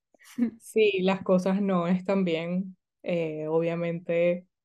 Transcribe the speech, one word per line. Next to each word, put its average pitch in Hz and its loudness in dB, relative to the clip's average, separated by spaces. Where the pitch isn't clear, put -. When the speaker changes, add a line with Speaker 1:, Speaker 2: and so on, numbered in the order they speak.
Speaker 1:
<laughs> - -6
Speaker 2:
Sí, 202 2
las 190 0
cosas 190 2
no 180 0
están 185 0
bien, 175 -4
eh, 156 -4
obviamente 170 0